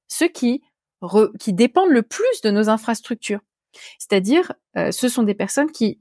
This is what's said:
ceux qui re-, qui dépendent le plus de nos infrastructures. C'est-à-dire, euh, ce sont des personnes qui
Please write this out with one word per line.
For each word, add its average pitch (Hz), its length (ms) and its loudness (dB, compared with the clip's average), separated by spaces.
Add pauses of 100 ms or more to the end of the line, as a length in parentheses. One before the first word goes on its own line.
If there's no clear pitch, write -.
ceux - 180 -2
qui 254 340 -2 (400)
re-, 202 360 2
qui 202 160 -4
dépendent 277 380 4
le 233 120 4
plus 466 400 -2
de 214 80 2
nos 208 180 2
infrastructures. 220 680 -4 (580)
C'est-à-dire, 208 540 0 (260)
euh, 165 140 -2
ce - 180 -2
sont 240 140 0
des 208 100 0
personnes 277 380 -2
qui 214 300 -2